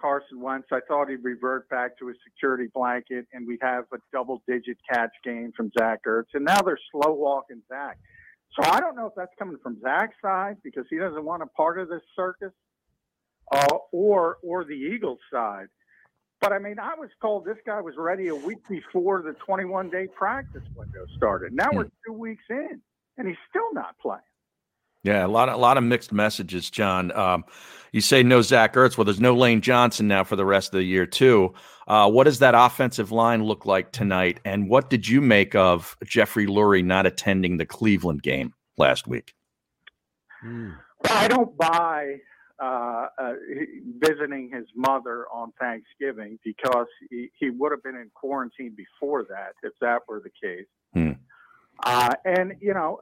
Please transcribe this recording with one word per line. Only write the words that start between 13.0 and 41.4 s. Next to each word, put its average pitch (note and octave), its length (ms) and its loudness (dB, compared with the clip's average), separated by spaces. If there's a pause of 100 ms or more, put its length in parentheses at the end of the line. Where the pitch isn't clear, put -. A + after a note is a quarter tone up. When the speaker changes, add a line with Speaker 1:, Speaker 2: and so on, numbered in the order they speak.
Speaker 1:
uh, C#3 160 4 (240)
or, F#3 540 2
or F3 200 -6
the D3 100 -12
Eagles C#3 440 -8 (140)
side. G#2 340 -6 (760)
But, G3+ 120 0
I G3 60 -2
mean, G3+ 200 -10
I A3 200 -10
was D4 100 -16 (140)
told G#3 220 -2
this A3 200 -8
guy G#3+ 160 -8
was E3 160 -12
ready F3 320 -4
a D#3+ 60 -4
week E3 240 -10 (100)
before F#3 540 -2
the D#3 100 -10
twenty-one F#3+ 560 -6
day F#3 200 -6
practice A3+ 540 -6 (140)
window F#2 300 -16 (100)
started. F#2+ 380 -2
Now F#3 180 0
we're - 120 -2
Speaker 2:
Hmm. - 40 -8 (180)
Speaker 1:
two A3+ 60 -10
weeks A3+ 380 -12
in, D4 300 -8 (360)
and B3+ 100 -10
he's F3 100 -8 (120)
still A4+ 240 -4
not G2+ 260 -10
playing. G2 220 -8 (840)
Speaker 2:
Yeah, G2 200 2
a F2+ 40 0
lot A#2 200 4
of, B2 60 -2
a A#2 40 -4
lot B2 200 6
of B2 60 4
mixed A#2+ 280 0
messages, G#2 580 -2
John. F#2 420 0
Um, F#2 320 0 (480)
you A2 80 0
say C3 220 6
no B2 200 8
Zach A2 320 4
Ertz. B2+ 240 6
Well, A2 60 2
there's G2+ 160 0
no B2 140 6
Lane A#2+ 280 4
Johnson A#2+ 460 4
now G2 160 2
for G#2 120 -4
the G2 100 0
rest G2 280 2
of F#2+ 40 0
the F#2 60 2
year, F2+ 220 2
too. G#2+ 480 4 (320)
Uh, G#2 240 6
what B2 140 6
does C#3+ 160 4
that C3 140 8
offensive A#2+ 580 4
line A2+ 320 2
look G#2+ 200 -4
like F#2+ 280 0
tonight? F#2 520 0
And G2+ 240 -2
what C3+ 220 4
did A2 160 0
you A#2+ 140 4
make G#2 340 6
of F2+ 500 4
Jeffrey G#2+ 420 2
Lurie G2+ 380 4
not F#2 220 4
attending F#2+ 520 0
the D#2+ 80 -4
Cleveland F2 560 0
game C2 300 -2 (240)
last C2+ 300 4
week? A#1 280 -10 (1080)
Speaker 3:
Hmm. A2+ 280 -12 (320)
Speaker 1:
Well, - 160 2
I G#3 100 4
don't A#3+ 300 2